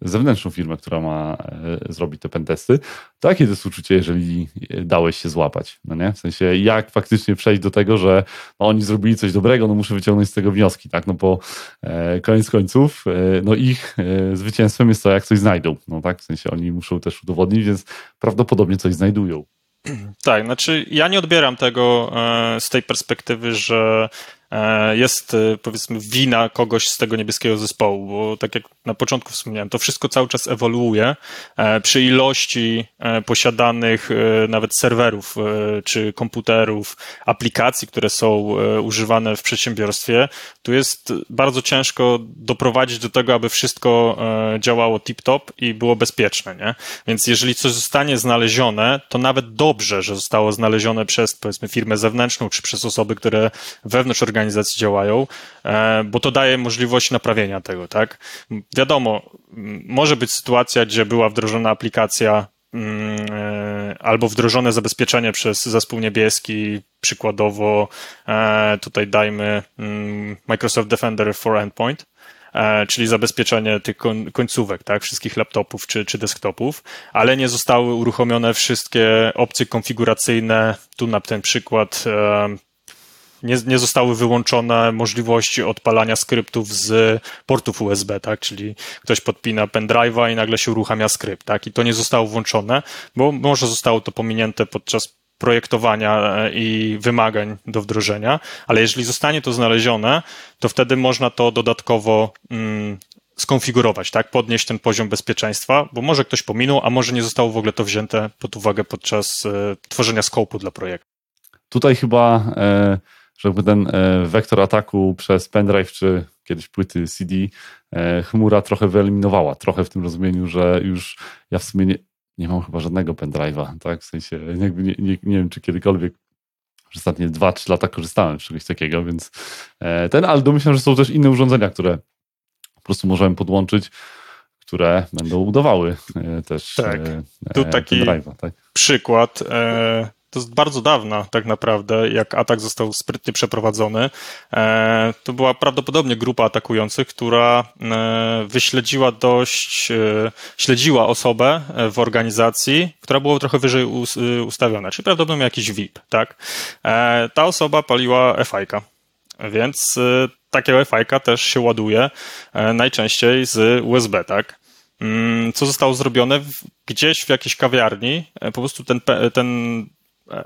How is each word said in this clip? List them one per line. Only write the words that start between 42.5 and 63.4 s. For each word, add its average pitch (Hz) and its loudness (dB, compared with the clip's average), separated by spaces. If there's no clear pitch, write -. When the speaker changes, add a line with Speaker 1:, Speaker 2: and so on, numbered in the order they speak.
Speaker 2:
do 113 -6
tego, 127 2
aby 117 0
wszystko, 117 2
e, 110 -4
działało 117 2
tip-top 127 -2
i 117 -4
było 117 2
bezpieczne, 104 -2
nie? 104 -6
Więc 113 -2
jeżeli 120 2
coś 127 0
zostanie 139 0
znalezione, 117 2
to 123 -2
nawet 127 0
dobrze, 123 0
że 101 -6
zostało 107 0
znalezione 110 0
przez, 113 0
powiedzmy, 104 -8
firmę 110 -2
zewnętrzną, 113 0
czy - -6
przez - -6
osoby, 110 -2
które 110 0
wewnątrz 123 0
organizacji 107 -2
działają, 104 2
e, 110 2
bo 110 -2
to - 0
daje 131 2
możliwość 120 0
naprawienia 107 0
tego, 90 -10
tak? 107 -2
Wiadomo, 131 0
m, 104 -12
może 143 2
być 117 -2
sytuacja, 123 2
gdzie 110 0
była 113 4
wdrożona 110 0
aplikacja, 107 0
mm, 107 -6
e, 104 -6